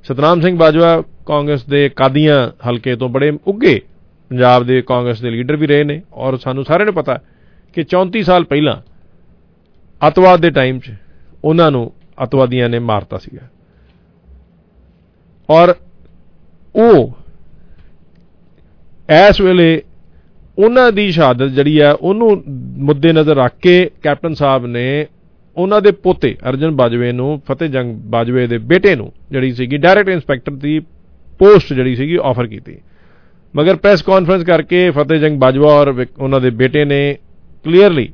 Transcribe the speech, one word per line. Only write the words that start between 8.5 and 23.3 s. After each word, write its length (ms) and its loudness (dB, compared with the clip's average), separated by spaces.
ਅੱਤਵਾਦ 400 4
ਦੇ 100 2
ਟਾਈਮ 280 -2
'ਚ 140 -18
ਉਹਨਾਂ 260 2
ਨੂੰ 200 -4
ਅੱਤਵਾਦੀਆਂ 460 -2
ਨੇ 100 -4
ਮਾਰਤਾ 400 -6
ਸੀਗਾ। 300 -20
ਔਰ 260 4
ਉਹ 420 2
ਇਸ 120 2
ਵੇਲੇ 420 2
ਉਹਨਾਂ 340 4
ਦੀ 200 -2
ਸ਼ਹਾਦਤ 360 0
ਜਿਹੜੀ 300 0
ਆ, 220 4
ਉਹਨੂੰ 440 0
ਮੁੱਦੇ 340 0
ਨਜ਼ਰ 240 2